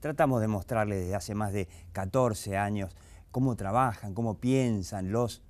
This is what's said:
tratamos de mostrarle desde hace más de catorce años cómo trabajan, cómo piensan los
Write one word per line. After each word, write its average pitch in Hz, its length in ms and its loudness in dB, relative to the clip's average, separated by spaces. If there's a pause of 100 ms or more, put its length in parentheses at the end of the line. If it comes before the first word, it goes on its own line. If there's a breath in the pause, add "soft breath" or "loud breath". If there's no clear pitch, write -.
tratamos 143 400 2
de 110 80 2
mostrarle 104 480 0
desde 90 180 -2
hace 101 200 -4
más 104 180 -2
de 98 160 -2 (240 loud breath)
catorce 98 640 0
años 101 400 -2 (340 soft breath)
cómo 131 240 0
trabajan, 101 600 0
cómo 110 260 -2
piensan 107 720 0
los 117 380 0